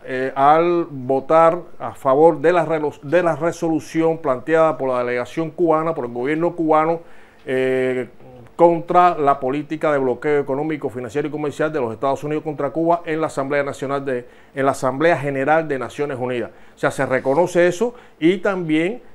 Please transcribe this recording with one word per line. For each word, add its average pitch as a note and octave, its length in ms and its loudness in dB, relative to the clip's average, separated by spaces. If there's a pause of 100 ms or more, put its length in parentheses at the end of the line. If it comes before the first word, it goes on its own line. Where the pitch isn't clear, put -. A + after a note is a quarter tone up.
eh, C3 320 -4
al D#3+ 540 4
votar C#3+ 680 2 (200)
a A#2+ 140 -8
favor D3 480 4
de D#3+ 120 4
la E3 120 2
relo-, D3+ 380 -4
de D3+ 180 2
la E3+ 140 0
resolución D#3+ 800 -2
planteada D#3 600 2
por C3+ 120 -2
la B2+ 100 0
delegación B2 520 -4
cubana, D#3+ 420 0
por C#3+ 120 -6
el A#2+ 60 -10
gobierno D#3 440 -2
cubano, D#3+ 460 2 (440)
eh, C3 640 -2 (480)
contra E3+ 600 4
la C#3 220 2
política D3 520 -2
de D3 60 2
bloqueo C3+ 420 0
económico, C#3+ 500 -4
financiero B2+ 380 -6
y C#3+ 40 -6
comercial D3+ 400 -4
de D3+ 80 -4
los A#2 140 -2
Estados C#3 300 -2
Unidos D3+ 200 -4
contra C#3+ 260 -4
Cuba E3 360 0
en D#3+ 160 -4
la D#3 60 -2
Asamblea C#3+ 360 -2
Nacional C#3 400 -4
de, B2+ 220 -4 (280)
en C#3 120 -2
la C#3 60 4
Asamblea C#3 460 0
General C#3+ 500 0
de C#3 120 -4
Naciones C3+ 400 -6
Unidas. B2 320 -4 (240)
O - 20 -20
sea, C#3+ 140 -2
se C#3 140 -2
reconoce C3+ 640 2
eso A3 280 -2 (240)
y F3 180 4
también, F#3 640 -2 (140)